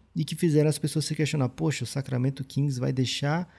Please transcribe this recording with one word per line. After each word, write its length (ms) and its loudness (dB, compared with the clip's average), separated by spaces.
e 100 0
que 100 -4
fizeram 340 4
as 100 0
pessoas 260 -2
se 100 -4
questionar, 340 0
"Poxa, 340 -2
o 40 -8
Sacramento 560 -2
Kings 360 -2
vai 120 0
deixar, 560 0